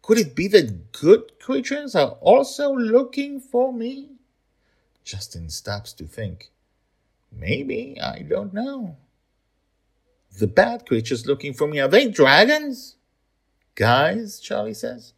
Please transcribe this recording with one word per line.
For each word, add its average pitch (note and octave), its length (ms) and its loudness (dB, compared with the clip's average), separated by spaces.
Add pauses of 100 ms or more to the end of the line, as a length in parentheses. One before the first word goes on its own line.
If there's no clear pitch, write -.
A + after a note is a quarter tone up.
"Could A3+ 160 4
it F3 160 -2
be F3 140 -2
that B2 440 2
good - 480 4
creatures C#4 540 -6
are C#3+ 280 0
also C#4 520 4
looking C4 680 0
for B3 320 -2
me?" C4 460 -12 (880)
Justin E2 480 -14
stops G#2 420 -10
to D#2+ 140 -18
think. F#2 440 -12 (800)
"Maybe, C4+ 720 -8
I - 240 -8
don't F#3+ 300 -6
know." A3+ 440 -10 (1400)
"The G#2+ 80 0
bad A#3 400 0
creatures A2+ 400 -4
looking C#3 260 -4
for D3 140 -4
me, D3+ 120 -6
are C3+ 100 0
they B3 180 6
dragons?" A3+ 880 4 (800)
"Guys," D#3 640 0
Charlie - 340 -6
says. A#3+ 440 -12